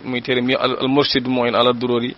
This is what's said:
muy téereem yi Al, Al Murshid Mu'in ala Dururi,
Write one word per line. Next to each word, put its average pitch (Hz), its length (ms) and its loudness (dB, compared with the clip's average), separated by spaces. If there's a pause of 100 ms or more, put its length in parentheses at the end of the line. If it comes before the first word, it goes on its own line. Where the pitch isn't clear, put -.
muy 123 160 -6
téereem 123 300 -2
yi 131 60 2
Al, 127 240 0
Al 131 80 -2
Murshid 135 400 2
Mu'in 120 260 0
ala 120 180 4
Dururi, 120 460 -2